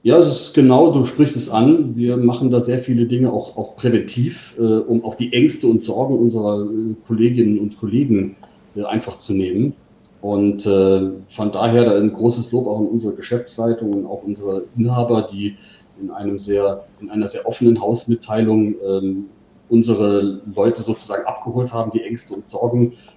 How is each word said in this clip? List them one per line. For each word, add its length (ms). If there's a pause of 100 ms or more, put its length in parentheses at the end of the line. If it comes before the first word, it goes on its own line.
Ja, 140
es 80
ist 280
genau, 360
du 140
sprichst 320
es 140
an. 440
Wir 220
machen 340
da 80
sehr 200
viele 280
Dinge 260
auch, 240
auch 200
präventiv, 840
äh, 40
um 420
auch 120
die 160
Ängste 340
und 160
Sorgen 360
unserer, 440
äh, 340 (100)
Kolleginnen 520
und 200
Kollegen, 580 (380)
äh, 100
einfach 340
zu 140
nehmen. 420 (460)
Und, 460
äh, 440 (160)
von 240
daher 340
da 120
ein 160
großes 400
Lob 160
auch 100
an 80
unsere 280
Geschäftsleitung 800
und 140
auch 180
unsere 400 (120)
Inhaber, 460
die 340 (440)
in 120
einem 260
sehr, 460 (160)
in 100
einer 160
sehr 200
offenen 340
Hausmitteilung, 920 (100)
ähm, 440 (400)
unsere 720 (140)
Leute 280
sozusagen 440
abgeholt 460
haben, 180
die 120
Ängste 320
und 140
Sorgen 440 (240)